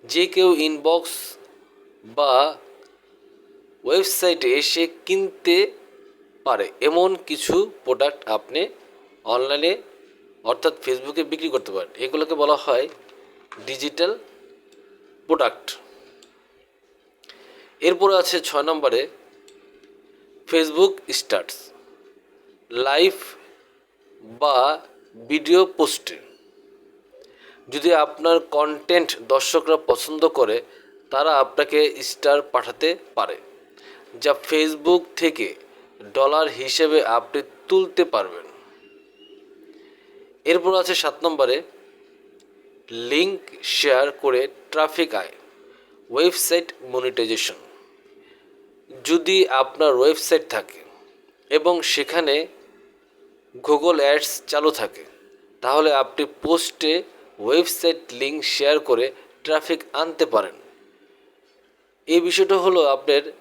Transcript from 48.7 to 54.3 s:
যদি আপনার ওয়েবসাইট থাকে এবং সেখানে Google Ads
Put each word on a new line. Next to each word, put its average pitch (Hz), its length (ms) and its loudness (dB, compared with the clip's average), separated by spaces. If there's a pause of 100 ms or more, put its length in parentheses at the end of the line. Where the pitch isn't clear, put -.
যদি 170 440 2
আপনার 135 480 0
ওয়েবসাইট 151 540 2
থাকে - 300 -8 (720)
এবং 160 320 2
সেখানে 156 640 -2 (1080)
Google 151 440 2
Ads 147 480 0